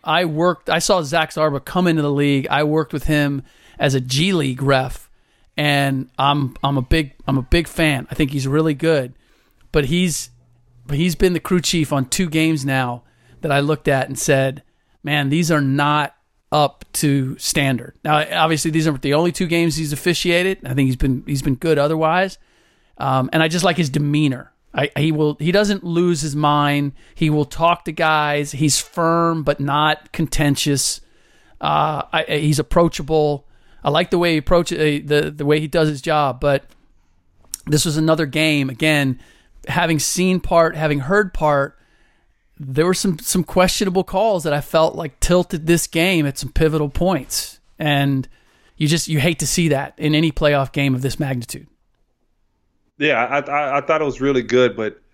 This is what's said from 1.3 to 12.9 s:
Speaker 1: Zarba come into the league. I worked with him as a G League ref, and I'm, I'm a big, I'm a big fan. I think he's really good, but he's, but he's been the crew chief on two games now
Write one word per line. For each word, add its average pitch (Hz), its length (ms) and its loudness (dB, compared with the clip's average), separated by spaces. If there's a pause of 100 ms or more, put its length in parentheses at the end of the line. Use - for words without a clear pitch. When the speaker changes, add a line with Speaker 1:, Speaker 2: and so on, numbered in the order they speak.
Speaker 1:
Zarba 151 340 -2
come 180 240 0
into 160 140 2
the 147 100 0
league. 143 360 2
I 143 140 0
worked 151 300 0
with 143 120 -4
him 143 380 0 (380)
as 135 160 2
a 131 40 0
G 135 320 0
League 135 300 -2
ref, 131 480 0 (460)
and 139 520 0 (120)
I'm, 139 420 0
I'm 143 160 0
a 127 40 0
big, 151 320 0 (120)
I'm 135 100 0
a 127 60 -2
big 170 240 0
fan. 151 460 0
I - 20 -8
think 139 160 0
he's 139 160 -4
really 156 280 0
good, 139 400 0 (580)
but 147 140 2
he's, 175 440 -2 (560)
but 143 100 -4
he's 170 180 0
been 185 180 2
the 165 80 -2
crew 180 200 0
chief 160 320 -2
on 135 140 0
two 180 220 -2
games 160 360 0
now 127 380 -2 (380)